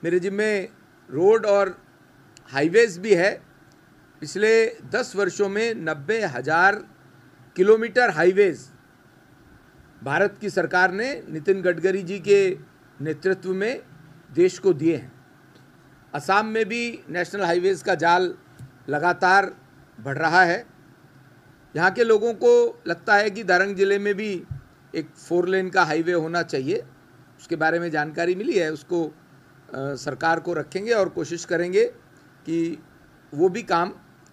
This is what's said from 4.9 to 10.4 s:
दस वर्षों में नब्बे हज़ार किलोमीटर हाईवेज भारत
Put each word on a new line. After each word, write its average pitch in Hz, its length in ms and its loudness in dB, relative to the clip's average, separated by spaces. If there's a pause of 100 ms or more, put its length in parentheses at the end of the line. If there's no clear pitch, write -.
दस 240 240 -4
वर्षों 196 340 0
में 220 260 -2
नब्बे 160 500 -4
हज़ार 165 600 2 (680)
किलोमीटर 220 540 4
हाईवेज 180 600 2 (1300)
भारत 185 380 -2